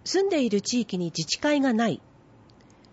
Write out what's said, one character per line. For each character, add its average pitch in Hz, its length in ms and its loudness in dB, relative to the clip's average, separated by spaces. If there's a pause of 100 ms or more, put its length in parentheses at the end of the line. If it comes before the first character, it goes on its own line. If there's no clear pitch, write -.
住 381 220 2
ん 403 40 0
で 311 140 2
い 233 60 0
る 202 100 2
地 240 220 -2
域 196 160 -6
に 175 80 -2
自 160 180 -6
治 - 160 -6
会 294 220 2
が 262 120 2
な 226 140 2
い。 - 140 -4 (920)